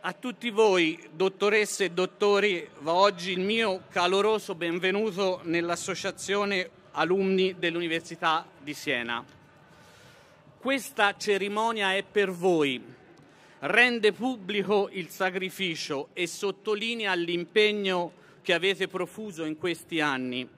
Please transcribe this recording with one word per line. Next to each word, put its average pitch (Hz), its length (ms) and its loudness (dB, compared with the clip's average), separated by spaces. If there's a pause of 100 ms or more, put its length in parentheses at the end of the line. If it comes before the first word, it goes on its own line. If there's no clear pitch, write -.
A 180 100 -4
tutti 233 380 -6
voi, 185 600 4
dottoresse 196 760 2
e 175 40 0
dottori, 185 880 0
va 156 140 -2
oggi 185 400 4
il 180 80 -2
mio 202 500 0
caloroso 196 640 2
benvenuto 185 880 -2
nell'Associazione 180 1300 -2 (220)
Alumni 185 680 2
dell'Università 165 880 -2 (100)
di 143 160 -12
Siena. 120 520 -4 (1300)
Questa 220 600 0
cerimonia 202 800 0
è 196 80 -2
per 202 260 0
voi, 151 680 0 (640)
rende 214 500 4
pubblico 202 760 0
il 175 200 -10
sacrificio 185 1040 -4
e 175 120 -2
sottolinea 208 840 -4
l'impegno 180 1000 0 (280)
che 180 140 2
avete 185 340 0
profuso 180 560 -8
in 156 140 -6
questi 170 420 -4
anni. 127 580 -2